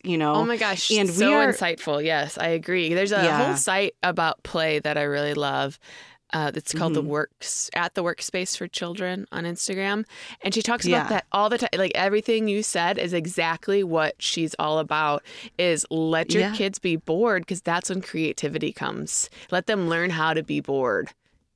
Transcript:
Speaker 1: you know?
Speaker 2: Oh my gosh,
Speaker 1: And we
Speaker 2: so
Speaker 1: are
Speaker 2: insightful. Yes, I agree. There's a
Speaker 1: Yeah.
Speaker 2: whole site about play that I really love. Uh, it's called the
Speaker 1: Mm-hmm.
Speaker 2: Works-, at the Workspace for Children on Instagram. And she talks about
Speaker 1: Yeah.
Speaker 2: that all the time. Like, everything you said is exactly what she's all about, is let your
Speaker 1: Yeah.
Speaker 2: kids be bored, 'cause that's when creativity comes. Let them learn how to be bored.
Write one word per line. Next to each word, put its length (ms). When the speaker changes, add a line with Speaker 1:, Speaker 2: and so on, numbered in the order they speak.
Speaker 1:
you 120
know? 180
Speaker 2:
Oh 100
my 120
gosh, 360
Speaker 1:
And 160
we 80
Speaker 2:
so 180
Speaker 1:
are 180
Speaker 2:
insightful. 520
Yes, 340
I 120
agree. 440
There's 160
a 140
Speaker 1:
Yeah. 200
Speaker 2:
whole 120
site 480
about 400
play 340
that 180
I 60
really 320
love. 460
Uh, 200
it's 220
called 200
the 80
Speaker 1:
Mm-hmm. 80
Speaker 2:
Works-, 680
at 180
the 80
Workspace 540
for 100
Children 640
on 140
Instagram. 600
And 100
she 100
talks 220
about 200
Speaker 1:
Yeah. 60
Speaker 2:
that 200
all 180
the 100
time. 180
Like, 180
everything 540
you 160
said 340
is 140
exactly 720
what 340
she's 400
all 220
about, 420
is 320
let 440
your 100
Speaker 1:
Yeah. 120
Speaker 2:
kids 240
be 160
bored, 500
'cause 140
that's 280
when 120
creativity 720
comes. 580
Let 160
them 200
learn 220
how 240
to 80
be 160
bored. 520